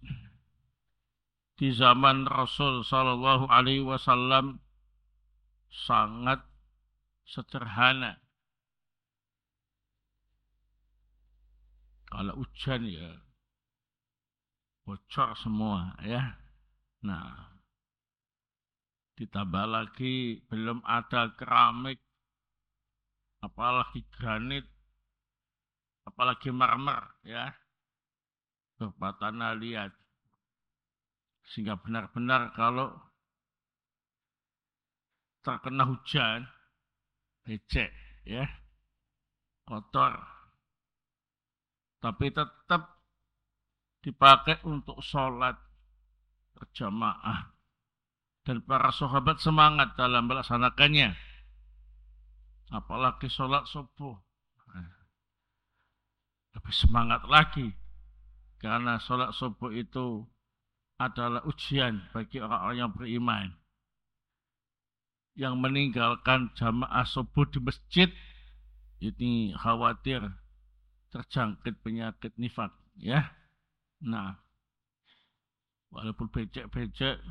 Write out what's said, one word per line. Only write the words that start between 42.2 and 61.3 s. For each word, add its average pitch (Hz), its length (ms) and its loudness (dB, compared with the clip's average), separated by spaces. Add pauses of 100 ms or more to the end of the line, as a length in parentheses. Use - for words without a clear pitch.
tetap - 720 -4 (1040)
dipakai 135 560 8
untuk 143 400 -8
sholat 127 560 -2 (960)
berjamaah. 107 960 -4 (960)
Dan 123 160 -4
para 131 320 2
sahabat 139 480 0
semangat 151 560 4
dalam 123 320 2
melaksanakannya. 131 880 4 (1500)
Apalagi 120 560 -4
sholat 135 400 -2
subuh. 139 480 -12 (2500)
Lebih - 240 -8
semangat 117 480 4
lagi. 139 480 4 (880)
Karena 117 400 -2
sholat 127 320 -2
subuh 123 400 -8
itu 117 560 -6 (720)
adalah 120 480 -2